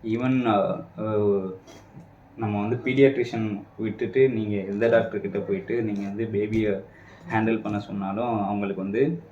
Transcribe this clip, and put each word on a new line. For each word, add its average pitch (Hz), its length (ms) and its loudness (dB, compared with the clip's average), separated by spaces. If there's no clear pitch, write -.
Even, 123 300 0
அஹ், 95 340 2
அஹ், 104 520 0
நம்ம 104 220 0
வந்து 113 160 0
பீடியாட்ரிஷியன் 127 680 2
விட்டுட்டு 113 520 2
நீங்க 107 360 -2
எந்த 104 240 0
டாக்டர் 113 320 2
கிட்ட 101 180 -4
போயிட்டு 101 440 -2
நீங்க 104 180 -2
வந்து 101 240 -4
பேபியை 107 480 0
ஹேண்டில் 110 340 2
பண்ண 104 180 -2
சொன்னாலும் 101 600 -2
அவங்களுக்கு 98 400 -2
வந்து 101 200 0